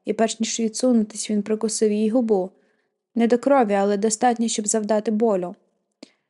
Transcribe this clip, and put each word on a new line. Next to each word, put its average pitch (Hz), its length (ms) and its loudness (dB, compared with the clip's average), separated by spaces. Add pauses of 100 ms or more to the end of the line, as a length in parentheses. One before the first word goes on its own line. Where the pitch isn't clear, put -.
і 208 80 -4
перш 220 280 -2
ніж 226 200 -4
відсунутись, 220 720 0
він 208 120 0
прикусив 214 500 -2
їй 214 180 0
губу. 214 400 0 (640)
Не 233 120 2
до 240 120 4
крові, 247 360 2
але 202 220 2
достатньо, 233 520 0
щоб 214 200 -6
завдати 214 420 -2
болю. 208 440 0 (760)